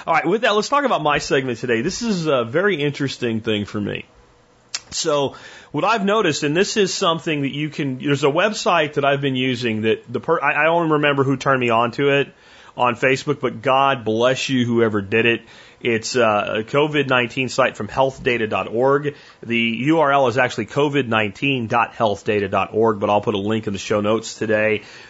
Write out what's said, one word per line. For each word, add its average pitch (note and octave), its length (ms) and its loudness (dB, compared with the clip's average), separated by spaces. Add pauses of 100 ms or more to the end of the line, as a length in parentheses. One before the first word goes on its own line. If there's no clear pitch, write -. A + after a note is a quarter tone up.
All D#3+ 80 0
right, D#3 120 0
with G#3 140 0
that, G#3+ 160 2
let's G#3 140 -2
talk C#4+ 140 0
about F#3 180 0
my D3 160 2
segment C3 400 -2
today. A#2+ 240 0
This F3+ 200 -4
is F#3 240 -2
a C3+ 160 2
very D3+ 400 0
interesting B2+ 600 -2
thing G#2 240 -2
for G#2+ 140 -6
me. G2+ 260 -6 (840)
So D3 440 -2 (340)
what D3 140 -4
I've G#3 200 0
noticed, G3 380 0
and D3 140 0
this G3 200 0
is G3 160 2
something E3 500 -2
that C3 120 -4
you D3+ 140 -4
can, C3+ 300 -6
there's C#3+ 260 0
a D3 40 6
website F3 640 0
that C#3 100 0
I've C#3 160 2
been C3+ 160 -2
using A#2+ 460 -2
that A2 200 2 (100)
the B2 60 -4
per-, E3 220 0
I, D3 220 2
I - 20 4
don't E3 260 2
remember D3 320 2
who C3+ 140 2
turned C3+ 240 2
me A#2+ 100 2
on A2+ 220 4
to C#3+ 160 0
it C#3 200 2 (480)
on B2 200 2
Facebook, C3+ 440 0
but A2+ 220 -4
God C3 420 2
bless A#2+ 440 2
you, B2+ 160 2
whoever A#2 360 2
did A2+ 260 2
it. A#2 160 0 (380)
It's, A2+ 360 -2
uh, G#2 420 2
a A2+ 60 -4
covid D3 440 0
nineteen B2+ 400 0
site B2 280 0
from G#2 120 -8
health C3+ 340 -2
data A#2 240 0
dot G2 220 -4
org. C#3 460 0 (280)
The A#2 160 -2
U A#2 420 0
R C#3 120 2
L C#3 140 4
is A#2 120 0
actually B2 280 0
covid C#3 400 0
nineteen A2+ 640 -2
dot A#2 260 0
health G#2 300 -2
data G#2 240 0
dot F#2+ 240 -2
org, A2 260 2
but G2+ 120 -2
I'll G#2 100 4
put G#2+ 140 -4
a G2+ 40 -2
link G#2+ 280 -2
in G#2 60 -4
the F#2+ 60 -6
show G#2 220 0
notes A2 340 -2
today, G#2+ 480 0 (280)